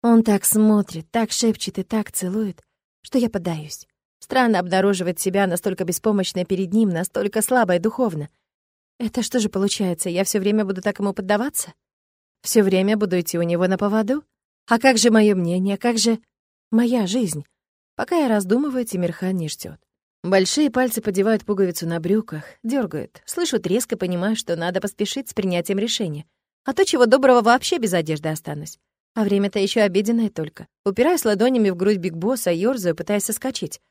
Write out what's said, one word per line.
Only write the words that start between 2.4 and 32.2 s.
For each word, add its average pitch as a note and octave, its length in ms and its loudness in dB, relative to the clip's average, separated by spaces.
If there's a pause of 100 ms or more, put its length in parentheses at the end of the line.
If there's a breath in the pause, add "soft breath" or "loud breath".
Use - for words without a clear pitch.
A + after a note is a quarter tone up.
что - 160 -6
я A#3 140 2
поддаюсь. E3 580 -8 (300)
Странно A#3 400 2
обнаруживать F3+ 600 0
себя G3 280 0
настолько F#3 380 -2
беспомощной F#3 600 -2
перед F#3 300 -2
ним, G#3+ 160 4
настолько G3 500 -2
слабой G#3 380 2
духовно. F#3 500 -2 (680)
Это A#3 240 -4
что A#3+ 180 0
же G#3 80 0
получается, F#3+ 640 -2
я F3+ 140 0
всё G3+ 160 0
время G#3 260 0
буду F#3+ 160 -6
так G#3 160 -4
ему G3+ 160 -2
поддаваться? G#3 580 -4 (680)
Всё A3 200 2
время F#3+ 360 2
буду F#3 200 0
идти E3+ 200 -4
у E3+ 40 0
него E3+ 240 0
на F#3 120 0
поводу? G#3+ 460 0 (420)
А A3+ 120 2
как B3+ 200 4
же A#3 120 4
моё G#3+ 260 6
мнение, F#3 420 0
как A#3+ 180 0
же A3+ 240 0 (500)
моя A#3 360 2
жизнь? F3 400 -2 (500)
Пока - 200 -2
я D4 120 2
раздумываю, A#3 580 0
Тимирхан F3+ 500 -4
не D#3+ 140 -4
ждёт. - 280 -14 (440)
Большие F#3+ 480 2
пальцы B3+ 300 0
подевают G#3 460 0
пуговицу F#3+ 400 -2
на E3+ 140 -4
брюках, E3+ 440 -2 (180)
дёргают. A3 640 -4
Слышу E4 320 -4
треск F#3+ 340 -2
и G#3+ 40 -4
понимаю, F#3 400 -2
что E3+ 200 -6
надо F3 240 -2
поспешить - 500 -6
с - 40 -20
принятием F#3 440 -2
решения. F3+ 480 -4 (380)
А C4+ 100 -4
то, F#4+ 120 4
чего B3 180 4
доброго, B3+ 360 6
вообще A#3+ 360 2
без G#3+ 180 -2
одежды D#3 360 -2
останусь. D3+ 480 -10 (360)
А A3 100 0
время-то G3+ 340 0
ещё G3+ 240 0
обеденное G#3 460 2
только. - 380 -10 (200)
Упираюсь B3 400 2
ладонями G#3+ 420 2
в F3+ 80 0
грудь G3 220 2
Биг E3+ 160 -4
Босса, F#3+ 360 -2